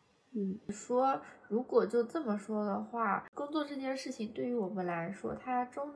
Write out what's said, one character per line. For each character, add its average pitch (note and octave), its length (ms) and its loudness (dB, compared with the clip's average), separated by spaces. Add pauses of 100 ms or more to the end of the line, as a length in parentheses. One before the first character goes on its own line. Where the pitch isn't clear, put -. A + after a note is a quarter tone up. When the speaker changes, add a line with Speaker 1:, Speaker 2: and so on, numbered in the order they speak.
(340)
Speaker 1:
嗯。 G3 320 0
Speaker 2:
你 G#3 80 -6
说， C4+ 460 2 (280)
如 A3+ 140 2
果 A#3+ 240 4
就 A#3 160 4
这 A#3 180 -2
么 G#3+ 160 2
说 G#3+ 280 -2
的 G#3 180 0
话， A3 420 0 (100)
工 C#4+ 180 -4
作 D4+ 120 2
这 C#4+ 120 -6
件 C4+ 200 -2
事 C4 140 -6
情 A3 220 -4
对 C4 140 -2
于 A#3+ 80 0
我 G3+ 140 2
们 F#3 160 -2
来 E3+ 280 0
说， A3 220 -4
它 B3 320 0
终 C#4+ 300 -6